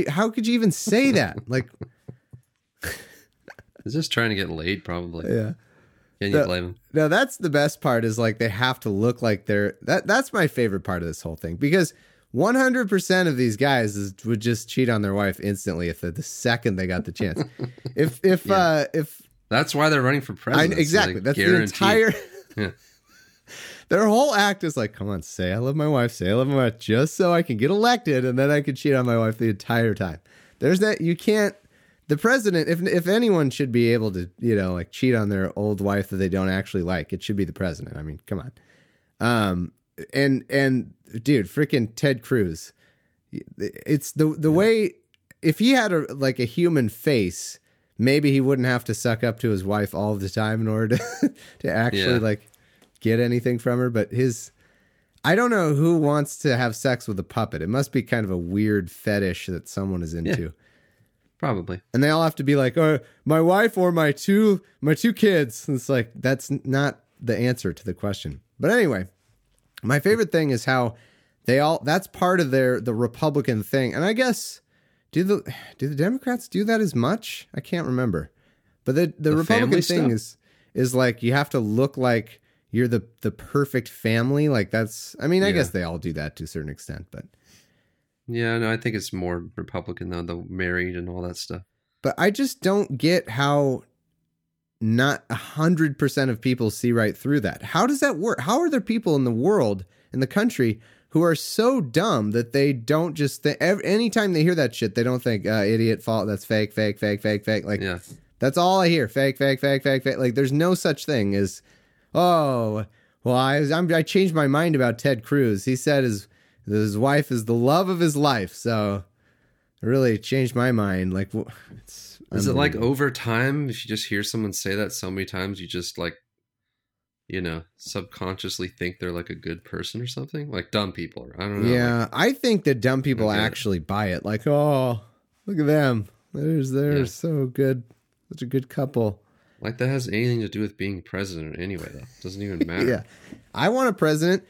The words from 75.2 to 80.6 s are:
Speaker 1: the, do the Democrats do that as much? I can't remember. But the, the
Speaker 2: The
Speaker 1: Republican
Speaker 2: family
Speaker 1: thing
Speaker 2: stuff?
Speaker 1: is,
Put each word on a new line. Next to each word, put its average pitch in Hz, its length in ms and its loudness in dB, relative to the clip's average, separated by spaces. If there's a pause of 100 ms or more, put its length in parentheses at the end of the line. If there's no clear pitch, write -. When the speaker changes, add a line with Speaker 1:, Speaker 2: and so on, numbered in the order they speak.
Speaker 1:
the, 190 300 -2 (220)
do 135 120 -4
the 151 60 -6
Democrats 240 540 -2
do 202 160 -2
that 226 160 2
as 175 140 0
much? 135 600 -2
I 147 60 -8
can't 170 260 -6
remember. 120 460 -2 (540)
But 131 80 2
the, 170 120 2 (120)
the 151 120 0
Speaker 2:
The 151 60 2
Speaker 1:
Republican 160 100 0
Speaker 2:
family 214 360 4
Speaker 1:
thing 170 220 0
Speaker 2:
stuff? 123 80 2
Speaker 1:
is, - 240 -4 (520)